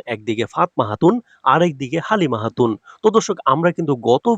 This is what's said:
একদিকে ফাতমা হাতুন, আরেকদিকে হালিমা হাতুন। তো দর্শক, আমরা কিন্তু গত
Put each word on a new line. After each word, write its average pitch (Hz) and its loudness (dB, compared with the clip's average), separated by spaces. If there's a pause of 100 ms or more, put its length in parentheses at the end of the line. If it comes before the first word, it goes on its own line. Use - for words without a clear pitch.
একদিকে 110 -6
ফাতমা 160 -2
হাতুন, 160 2 (280)
আরেকদিকে 139 0
হালিমা 160 -2
হাতুন। 113 0 (300)
তো 214 0
দর্শক, 202 0
আমরা 165 0
কিন্তু 156 -2
গত 120 0 (140)